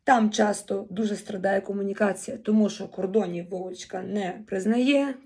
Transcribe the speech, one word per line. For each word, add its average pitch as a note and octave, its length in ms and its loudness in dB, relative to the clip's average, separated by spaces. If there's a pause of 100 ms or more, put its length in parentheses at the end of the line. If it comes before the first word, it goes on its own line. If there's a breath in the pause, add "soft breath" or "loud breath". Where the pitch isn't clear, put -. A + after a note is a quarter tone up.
там A3+ 260 6
часто G3+ 600 0
дуже G#3 260 -2
страдає G3 440 -2
комунікація, G3 760 -2
тому G#3+ 340 4
що F#3+ 180 -10
кордонів F#3 600 -2
Вовочка F#3 540 -8
не F#3 440 -4
признає, B3+ 680 2 (120)